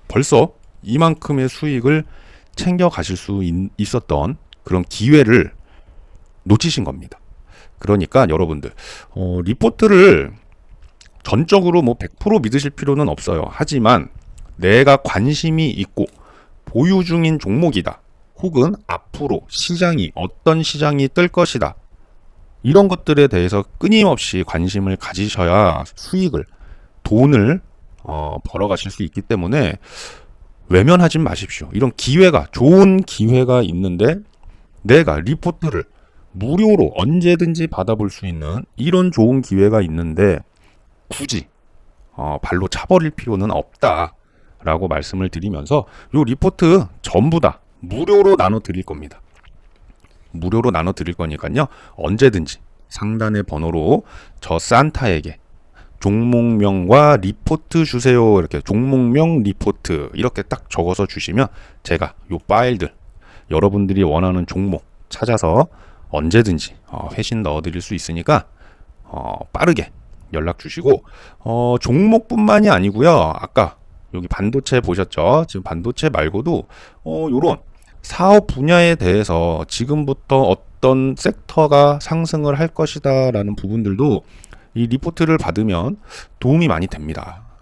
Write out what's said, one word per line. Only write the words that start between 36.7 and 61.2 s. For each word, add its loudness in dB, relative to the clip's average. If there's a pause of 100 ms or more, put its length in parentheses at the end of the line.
언제든지 0
받아볼 -4
수 -12
있는 -6 (120)
이런 0
좋은 2
기회가 2
있는데 0 (720)
굳이, -8 (680)
어, -6
발로 -2
차버릴 0
필요는 -4
없다라고 -6
말씀을 -4
드리면서 -4 (280)
요 2
리포트 2 (160)
전부 0
다 0 (180)
무료로 2
나눠드릴 -2
겁니다. -16 (1120)
무료로 -2
나눠드릴 -4
거니까요. -4 (300)
언제든지 0 (300)
상단의 -4
번호로 -2 (380)
"저 -4
산타에게 0 (600)
종목명과 2
리포트 -4
주세요." 2
이렇게 -4
종목명, 0
리포트 -4
이렇게 -6
딱 -12
적어서 -2
주시면 -4 (380)